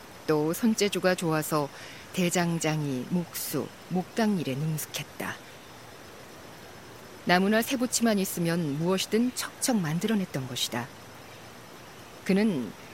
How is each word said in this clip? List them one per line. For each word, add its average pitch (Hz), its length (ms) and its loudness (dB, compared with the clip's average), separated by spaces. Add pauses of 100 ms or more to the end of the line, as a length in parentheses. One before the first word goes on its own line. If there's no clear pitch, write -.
(280)
또 156 260 4
손재주가 190 640 4
좋아서 156 540 2 (440)
대장장이, 160 960 2
목수, 165 580 -2 (220)
목당일에 180 680 0
능숙했다. 147 800 -4 (1900)
나무나 190 360 6
새붙이만 233 580 2
있으면 165 580 2
무엇이든 190 580 2
척척 - 420 0
만들어냈던 175 680 2
것이다. 120 400 -2 (1400)
그는 185 480 4 (220)